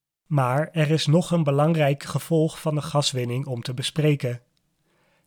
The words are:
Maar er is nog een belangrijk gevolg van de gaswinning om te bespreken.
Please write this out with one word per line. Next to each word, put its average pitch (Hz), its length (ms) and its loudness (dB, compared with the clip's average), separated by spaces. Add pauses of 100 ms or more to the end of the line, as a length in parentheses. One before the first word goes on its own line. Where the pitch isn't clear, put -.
(260)
Maar 139 460 0
er 151 180 2
is 156 160 2
nog 170 240 2
een 170 140 2
belangrijk 143 580 2
gevolg 156 580 -2
van 156 140 -2
de 147 80 -2
gaswinning 131 640 -2
om 123 160 -6
te 127 120 -8
bespreken. 139 680 0 (840)